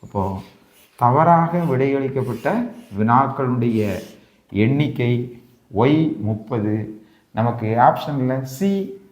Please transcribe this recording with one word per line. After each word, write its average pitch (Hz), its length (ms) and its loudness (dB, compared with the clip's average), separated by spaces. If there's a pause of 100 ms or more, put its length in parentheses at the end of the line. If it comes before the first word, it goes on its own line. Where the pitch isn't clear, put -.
அப்போ, 95 380 -6 (540)
தவறாக 165 600 4
விடையளிக்கப்பட்ட 139 1120 -2 (280)
வினாக்களுடைய 120 920 2 (600)
எண்ணிக்கை 120 920 0 (340)
ஒய் 147 440 2
முப்பது. 107 840 -4 (260)
நமக்கு 113 360 -2
ஆப்ஷன்ல 131 720 0
சி 196 600 -4 (100)